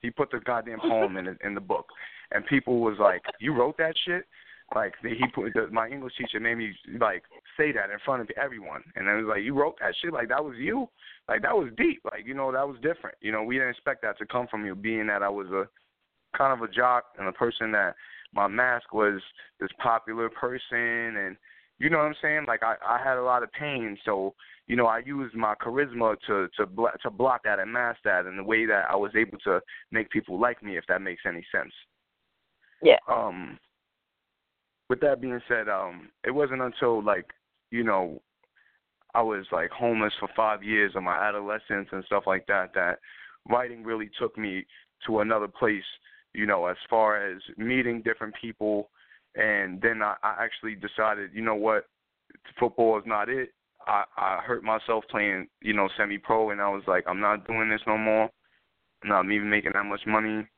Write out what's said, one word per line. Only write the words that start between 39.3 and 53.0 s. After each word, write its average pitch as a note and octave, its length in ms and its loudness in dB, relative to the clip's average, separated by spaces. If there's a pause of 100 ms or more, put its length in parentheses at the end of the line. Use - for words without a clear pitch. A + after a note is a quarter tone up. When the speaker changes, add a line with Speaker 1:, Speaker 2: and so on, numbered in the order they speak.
Speaker 1:
like, E2+ 180 0
homeless A2 480 0
for G2+ 160 -6
five G#2+ 280 2
years G#2 340 2
of F#2+ 60 -4
my F2 260 0
adolescence G2+ 640 -4
and F#2+ 140 -6
stuff G2+ 200 2
like F#2+ 200 0
that, F#2+ 260 0
that F2+ 280 0 (500)
writing A#2+ 340 0
really A2 240 -4 (100)
took A2+ 200 -2
me F#2+ 260 -4 (420)
to A2 140 2
another G#2+ 280 2
place, A2 360 0 (480)
you G#2+ 140 -2
know, F#2+ 180 2
as F2+ 120 -2 (120)
far G#2+ 340 4
as G2 200 -6 (160)
meeting A#2+ 420 0
different A2 400 -4
people, G#2+ 480 -2 (480)
and G2+ 460 2
then A2+ 200 2
I, G#2 200 0
I G#2 220 0
actually A2 300 -6
decided, G2+ 600 -2
you G#2+ 80 -4
know A2 120 2
what, G#2+ 320 2 (720)
football A2+ 400 4
is G2+ 80 -8